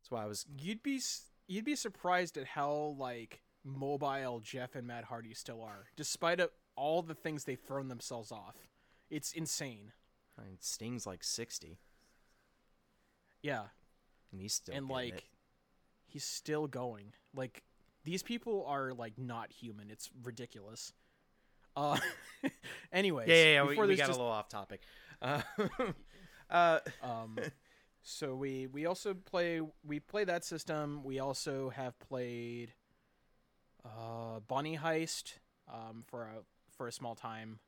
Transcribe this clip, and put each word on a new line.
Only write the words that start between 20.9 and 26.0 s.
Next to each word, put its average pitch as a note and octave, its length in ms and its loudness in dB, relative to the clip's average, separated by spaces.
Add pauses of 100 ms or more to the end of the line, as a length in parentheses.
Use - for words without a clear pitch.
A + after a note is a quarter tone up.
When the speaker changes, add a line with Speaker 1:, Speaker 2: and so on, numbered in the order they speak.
Speaker 2:
Uh, D3 220 4 (460)
<laughs> - 480 -4
anyways, F3+ 360 4
Speaker 1:
Yeah, E3 80 12
yeah, D#3+ 180 12
yeah, C#3+ 100 10
we, C#3+ 60 6
Speaker 2:
before G3+ 160 6
Speaker 1:
we G3 80 10
Speaker 2:
this F#3 60 6
Speaker 1:
got C#3+ 80 6
Speaker 2:
just C3 120 4
Speaker 1:
a - 20 0
little A#2+ 120 4
off G#2+ 160 -2
topic. G2+ 320 -8 (400)
Uh, C#3 200 2 (560)
<laughs> - 520 -20